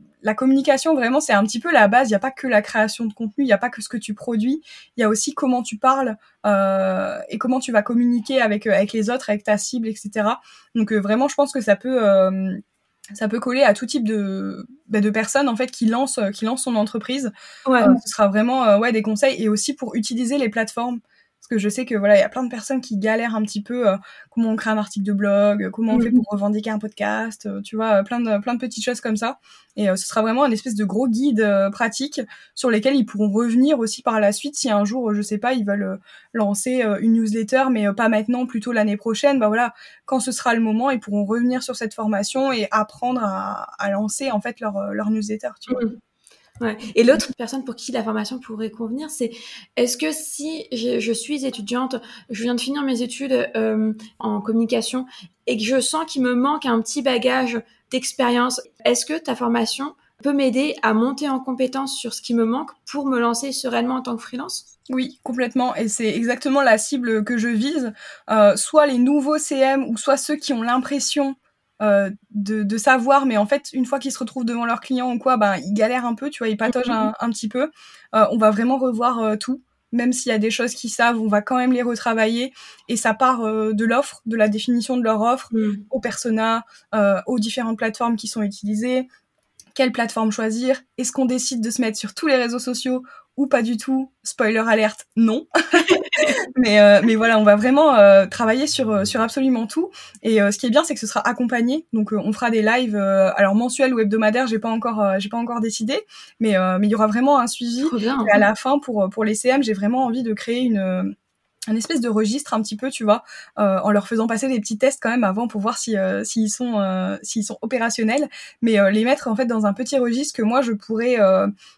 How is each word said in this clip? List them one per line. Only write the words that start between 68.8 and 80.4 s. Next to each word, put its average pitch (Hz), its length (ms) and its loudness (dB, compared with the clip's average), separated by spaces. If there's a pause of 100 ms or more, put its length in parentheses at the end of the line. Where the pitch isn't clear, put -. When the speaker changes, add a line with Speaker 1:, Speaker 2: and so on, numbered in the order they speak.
Speaker 1:
les 262 140 2
nouveaux 285 400 2
C 294 160 -4
M 269 340 2
ou 233 80 -4
soit 277 200 0
ceux 302 180 -4
qui 294 180 -4
ont 226 80 -2
l'impression, 262 760 -2 (460)
euh, 202 300 2 (180)
de, 208 340 -4
de 208 140 -2
savoir, 262 480 4
mais 233 100 0
en 208 100 2
fait, 277 280 -4
une 254 120 -2
fois 269 140 -2
qu'ils 269 140 -6
se - 60 -10
retrouvent 247 260 -6
devant 233 180 -2
leurs 233 160 -2
clients 254 320 -4
ou 240 60 -2
quoi, 254 180 0
ben, 202 220 2
ils 170 160 -6
galèrent 240 320 0
un 233 80 -2
peu, 269 160 -6
tu - 80 -10
vois, 226 100 -4
ils 214 80 -2
pataugent 240 320 0
Speaker 2:
Mhm. 254 60 0
Speaker 1:
un, 220 260 0
un 233 100 -2
petit 214 200 -6
peu. 277 220 -2 (440)
Euh, 220 160 6
on 233 60 0
va 214 140 6
vraiment 233 260 0
revoir, 247 420 0
euh, 214 160 0
tout, 254 260 -6 (300)
même 240 220 0
s'il 247 180 -4
y 220 40 0
a - 20 0
des 220 140 0